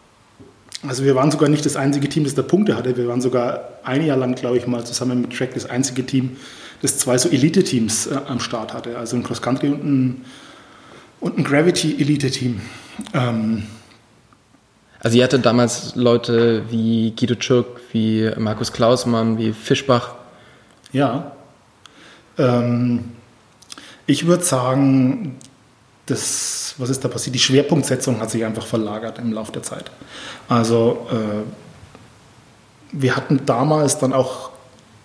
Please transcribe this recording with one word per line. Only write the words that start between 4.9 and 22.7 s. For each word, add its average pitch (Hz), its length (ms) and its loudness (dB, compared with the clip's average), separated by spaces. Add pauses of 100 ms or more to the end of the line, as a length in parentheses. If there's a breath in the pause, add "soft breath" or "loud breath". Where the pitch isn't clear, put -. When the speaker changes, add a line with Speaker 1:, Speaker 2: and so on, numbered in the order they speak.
Speaker 1:
mit - 140 -6
Track 127 180 -4
das 110 140 -8
einzige 127 380 -2
Team, 131 300 -2 (460 loud breath)
das - 160 0
zwei 123 200 2
so - 100 2
Elite-Teams, 123 800 2
äh, 139 220 -4
am 123 100 -4
Start 113 340 -6
hatte. 120 240 -10
Also 117 200 -4
ein 120 80 -2
Cross-Country 127 460 -2
und 147 140 -2
ein, 131 400 0 (920 loud breath)
und - 180 -4
ein 156 60 0
Gravity-Elite-Team. 139 1200 2 (520 loud breath)
Ähm, 113 520 0 (1400 loud breath)
Speaker 2:
Also 117 160 2
ihr 123 80 6
hattet 127 220 2
damals 117 480 2
Leute 117 760 2
wie 113 480 0
Guido 123 180 0
Türk, 123 300 2 (260)
wie 110 440 2
Markus 110 360 -4
Klausmann, 117 680 2
wie 110 140 0
Fischbach? - 600 0 (800 loud breath)
Speaker 1:
Ja. 135 400 0 (1040 loud breath)
Ähm, 120 680 2 (1000 loud breath)